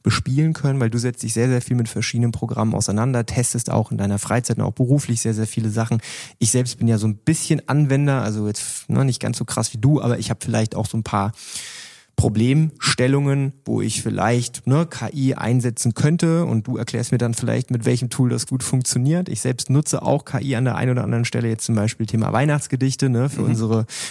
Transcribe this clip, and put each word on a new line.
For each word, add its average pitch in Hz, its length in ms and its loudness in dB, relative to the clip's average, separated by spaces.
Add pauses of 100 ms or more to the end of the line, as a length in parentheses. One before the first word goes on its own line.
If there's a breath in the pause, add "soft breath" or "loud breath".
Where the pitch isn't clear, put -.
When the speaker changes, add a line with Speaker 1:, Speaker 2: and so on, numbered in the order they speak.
Speaker 1:
bespielen 135 520 2
können, 139 260 0
weil 113 100 2
du 120 80 -2
setzt 120 240 -2
dich 113 120 -4
sehr, 117 140 2
sehr 123 140 4
viel - 140 -2
mit 117 120 2
verschiedenen 117 440 0
Programmen 110 420 0
auseinander, 113 540 0
testest - 420 -2
auch - 220 0
in 110 80 -2
deiner 101 180 0
Freizeit 117 400 0
und 104 60 0
auch 95 100 0
beruflich 127 480 2
sehr, 113 140 0
sehr 110 100 0
viele 110 240 -2
Sachen. 113 320 0 (380 loud breath)
Ich 120 100 2
selbst 127 300 0
bin 117 80 2
ja 113 100 4
so 104 80 0
ein 104 120 0
bisschen - 520 0
Anwender, 139 540 2
also 107 240 -2
jetzt, - 420 -8
ne, 127 160 4
nicht 127 160 0
ganz 117 160 -2
so 117 80 -4
krass - 280 -4
wie 113 40 -8
du, 135 240 4
aber 120 160 0
ich - 140 -4
hab - 120 -6
vielleicht 110 300 0
auch 110 140 -4
so 113 100 -6
ein 107 60 -2
paar 104 300 -2 (840 loud breath)
Problemstellungen, 139 1400 2 (120)
wo 113 160 0
ich 107 200 -2
vielleicht, 113 640 0
ne, 151 180 4
K - 280 -10
I 135 220 0
einsetzen 120 580 0
könnte 165 520 2
und 113 220 0
du 127 100 -4
erklärst 120 340 -4
mir 127 80 2
dann 120 140 0
vielleicht, 117 380 -2
mit 117 140 -2
welchem 123 240 0
Tool 123 200 2
das 120 180 -2
gut 127 160 -4
funktioniert. 135 640 0
Ich - 120 -6
selbst 123 280 -4
nutze 143 320 2
auch 143 240 0
K 117 160 -4
I 135 140 -2
an 127 100 0
der 120 100 0
einen 127 160 0
oder 123 120 0
anderen 120 220 0
Stelle, 117 220 -2
jetzt 113 180 -2
zum 113 100 0
Beispiel 110 300 0
Thema 104 280 0
Weihnachtsgedichte, 135 760 0
ne. 123 200 2
Für - 120 -4
Speaker 2:
Mhm. 104 80 0
Speaker 1:
unsere 113 360 2 (260 loud breath)